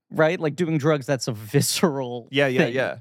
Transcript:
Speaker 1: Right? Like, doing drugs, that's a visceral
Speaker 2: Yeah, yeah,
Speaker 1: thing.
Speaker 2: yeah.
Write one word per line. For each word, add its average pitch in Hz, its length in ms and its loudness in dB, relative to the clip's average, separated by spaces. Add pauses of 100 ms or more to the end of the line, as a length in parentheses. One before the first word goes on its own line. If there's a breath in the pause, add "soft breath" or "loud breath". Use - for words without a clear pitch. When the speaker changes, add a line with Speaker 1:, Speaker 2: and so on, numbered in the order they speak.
Speaker 1:
Right? 160 300 2
Like, 160 160 -2
doing 160 220 0
drugs, 143 280 0
that's 135 220 -2
a 131 60 -4
visceral 123 960 -2
Speaker 2:
Yeah, 139 160 4
yeah, 127 180 0
Speaker 1:
thing. 120 100 -4
Speaker 2:
yeah. 113 260 -2